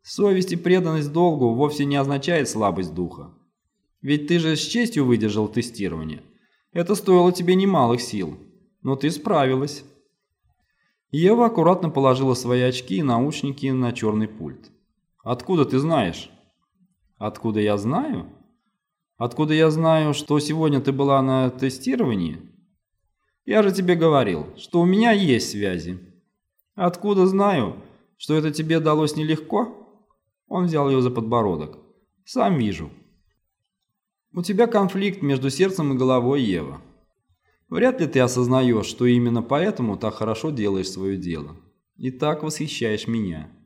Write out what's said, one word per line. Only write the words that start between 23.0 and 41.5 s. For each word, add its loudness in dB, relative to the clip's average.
"Я 2
же 2
тебе 2
говорил, 2
что -2
у 4
меня 4
есть 2
связи". -6
"Откуда 2
знаю, 0
что -4
это 0
тебе 0
далось 0
нелегко?" -4
Он -2
взял 0
ее 4
за 2
подбородок. -2
"Сам 0
вижу". -2
"У -6
тебя 2
конфликт 0
между 0
сердцем 0
и 0
головой, 2
Ева. -2
Вряд 0
ли 0
ты 2
осознаешь, 2
что -4
именно 2
поэтому -2
так -6
хорошо -4
делаешь -2
свое -6
дело -8